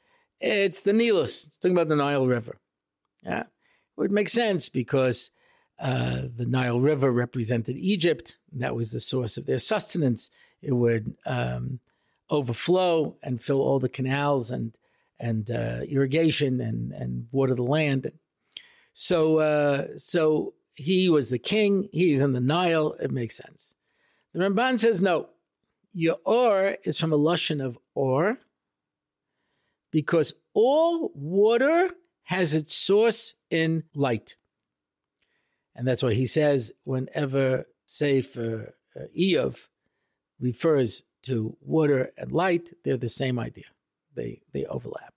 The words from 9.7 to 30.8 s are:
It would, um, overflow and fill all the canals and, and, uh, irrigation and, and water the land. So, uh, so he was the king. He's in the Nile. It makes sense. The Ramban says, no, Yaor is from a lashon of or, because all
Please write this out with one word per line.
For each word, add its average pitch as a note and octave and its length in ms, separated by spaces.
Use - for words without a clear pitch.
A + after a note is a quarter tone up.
It C#3 120
would, A#2 420
um, B2 540
overflow D#3+ 960
and B2+ 180
fill C#3 200
all C3+ 180
the B2+ 100
canals C3+ 640
and, A#2 260
and, A2+ 300
uh, A#2+ 300
irrigation C3+ 720
and, A#2 300
and B2 400
water C3 240
the B2 80
land. C#3 480
So, D#3+ 460
uh, D3 480
so D#3 560
he F#3 340
was C#3 220
the B2 80
king. G3+ 520
He's D3+ 300
in C#3 120
the B2 60
Nile. D#3 600
It C#3 80
makes B2 260
sense. - 380
The E3 60
Ramban A3 380
says, G#3+ 240
no, F3+ 280
Yaor G3 840
is E3+ 160
from D#3+ 120
a D3+ 60
lashon D#3 420
of B2+ 200
or, C#3+ 420
because D#3 460
all D#4+ 600